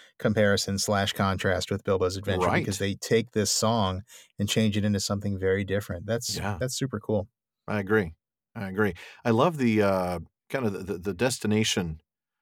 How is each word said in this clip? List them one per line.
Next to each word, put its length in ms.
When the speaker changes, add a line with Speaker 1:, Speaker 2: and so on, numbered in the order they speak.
Speaker 1:
comparison 600
slash 340
contrast 580
with 140
Bilbo's 320
adventure 320
Speaker 2:
Right. 160
Speaker 1:
because 140
they 180
take 360
this 180
song 520
and 100
change 280
it 80
into 160
something 380
very 260
different. 420
That's, 300
Speaker 2:
Yeah. 220
Speaker 1:
that's 180
super 220
cool. 300
Speaker 2:
I 100
agree. 340
I 120
agree. 260
I 60
love 280
the, 240
uh, 360
kind 160
of 60
the, 60
the, 40
the 160
destination 840